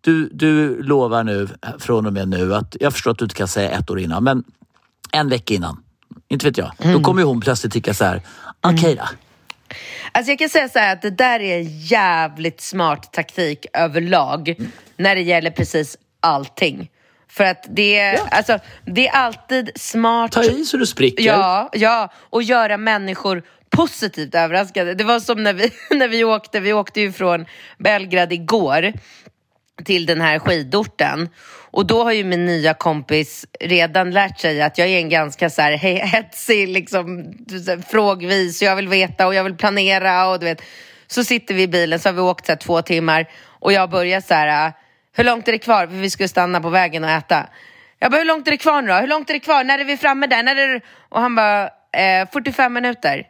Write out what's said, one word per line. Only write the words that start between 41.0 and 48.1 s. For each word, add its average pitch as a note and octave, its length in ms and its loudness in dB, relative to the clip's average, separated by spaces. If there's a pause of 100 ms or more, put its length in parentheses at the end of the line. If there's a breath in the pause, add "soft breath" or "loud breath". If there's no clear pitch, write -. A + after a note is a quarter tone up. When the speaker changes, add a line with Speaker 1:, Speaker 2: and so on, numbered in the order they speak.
Speaker 2:
Så B3 180 -2
sitter A#3 300 -2
vi F#3+ 80 2
i F#3 60 2
bilen, E3+ 320 0
så G3 80 2
har F#3 60 0
vi F3+ 60 -2
åkt F3+ 260 0
så E3+ 60 0
här D#3 40 0
två E3 260 -2
timmar E3 440 0 (200 loud breath)
och - 260 -2
jag F#3 180 2
börjar F3+ 300 0
så F#3+ 140 0
här, D3+ 380 2 (440 soft breath)
"Hur A#3 80 2
långt A#3 240 0
är A#3 40 2
det A3+ 60 -2
kvar?" G#3+ 280 2
För E3+ 80 -12
vi F#3+ 160 -4
skulle G3 180 -4
stanna F3+ 320 0
på E3 100 -4
vägen E3+ 340 0
och D#3 60 0
äta. D#3+ 360 0 (520 loud breath)
Jag - 120 0